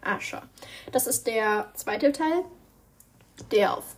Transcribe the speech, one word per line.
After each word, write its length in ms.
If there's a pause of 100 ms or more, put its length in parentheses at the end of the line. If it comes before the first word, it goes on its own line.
Asher. 420 (480)
Das 160
ist 200
der 480
zweite 380
Teil, 320 (1080)
der 260
auf 80 (140)